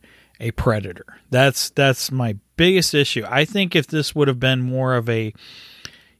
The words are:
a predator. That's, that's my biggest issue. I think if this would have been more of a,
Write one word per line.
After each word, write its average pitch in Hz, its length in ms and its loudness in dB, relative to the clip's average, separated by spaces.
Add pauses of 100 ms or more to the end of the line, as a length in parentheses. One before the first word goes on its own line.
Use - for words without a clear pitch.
(420)
a 117 100 -6
predator. - 680 -4 (140)
That's, 131 400 2
that's 139 400 0
my 120 240 -2 (220)
biggest 175 360 4
issue. 135 340 0
I 131 180 0
think 190 300 -2
if 151 120 0
this 156 260 -4
would 147 140 2
have 127 120 0
been 127 220 0
more 127 340 -2
of 117 140 -2
a, 110 240 -2 (880)